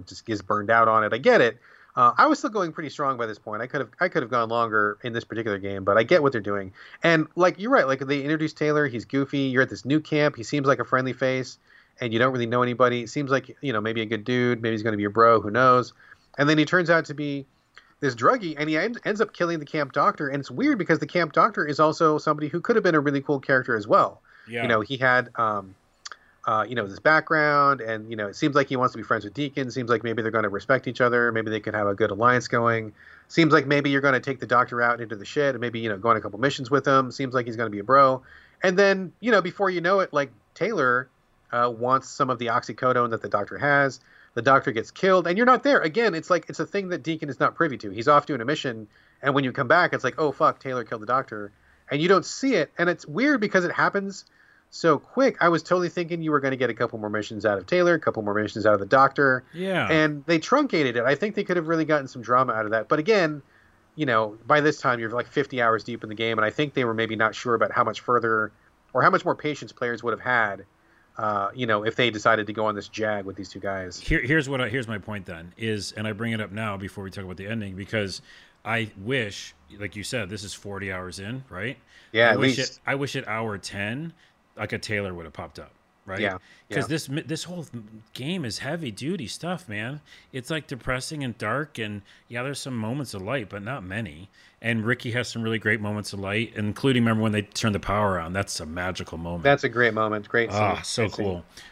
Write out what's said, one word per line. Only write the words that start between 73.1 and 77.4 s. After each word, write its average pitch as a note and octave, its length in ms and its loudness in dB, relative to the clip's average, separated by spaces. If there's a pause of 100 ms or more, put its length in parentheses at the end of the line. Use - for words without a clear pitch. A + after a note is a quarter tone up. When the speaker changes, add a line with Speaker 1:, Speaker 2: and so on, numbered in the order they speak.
Speaker 1:
with F#2+ 100 -10
these G2 140 -12
two G2+ 100 -16
guys. F#2+ 400 -8
Speaker 2:
Here, D#3 220 0
here's C3+ 260 0
what C3+ 140 -2
I, A#2+ 80 -2
here's A#2+ 180 -4
my G#2+ 120 -6
point G2+ 260 -10
then, E2+ 320 -14
is, G#2+ 360 -4
and G#2+ 140 -6
I A2 60 -4
bring A2+ 180 -6
it A2+ 80 -2
up G2+ 120 -8
now G#2 260 -6
before G2 260 -10
we F#2+ 80 -10
talk G2 140 -12
about F2+ 120 -12
the F#2+ 100 -12